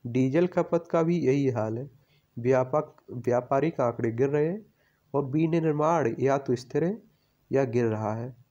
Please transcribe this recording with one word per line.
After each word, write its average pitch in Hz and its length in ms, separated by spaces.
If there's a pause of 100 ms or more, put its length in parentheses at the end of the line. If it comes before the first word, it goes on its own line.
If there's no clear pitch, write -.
डीजल 131 400
खपत 170 440
का 165 120
भी 170 160
यही 135 300
हाल 110 280
है। 139 120 (500)
व्यापक, 131 560 (160)
व्यापारिक 127 680
आंकड़े 120 300
गिर 131 180
रहे 147 180
हैं 202 180 (480)
और 143 120
विनिर्माण 156 960
या 135 180
तो 135 180
स्थिर 147 280
है 196 180 (500)
या 135 120
गिर 120 220
रहा 107 300
है। 123 200 (160)